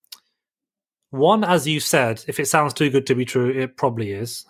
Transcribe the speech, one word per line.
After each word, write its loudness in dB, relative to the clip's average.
one, 2
as 2
you 0
said, 0
if -6
it -4
sounds 2
too 0
good 2
to 2
be 0
true, 0
it -4
probably -2
is. -10